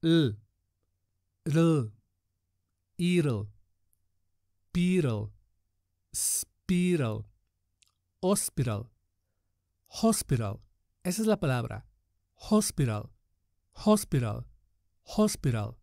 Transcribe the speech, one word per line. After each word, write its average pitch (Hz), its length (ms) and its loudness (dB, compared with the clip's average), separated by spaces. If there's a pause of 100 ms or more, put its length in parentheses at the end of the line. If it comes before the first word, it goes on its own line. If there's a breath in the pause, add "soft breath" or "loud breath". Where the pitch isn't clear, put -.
L, 160 340 2 (1080)
R, 151 480 2 (1040)
irl, 151 520 0 (1200)
pirl, 156 600 0 (840)
spiral, 165 1120 -2 (960)
hospital, 123 680 -2 (1000)
hospital. 120 720 -2 (420)
Esa 180 200 -2
es 220 60 0
la 208 100 2
palabra. 123 480 -4 (500)
Hospital, 131 760 -2 (640)
hospital, 123 760 0 (560)
hospital. 120 800 0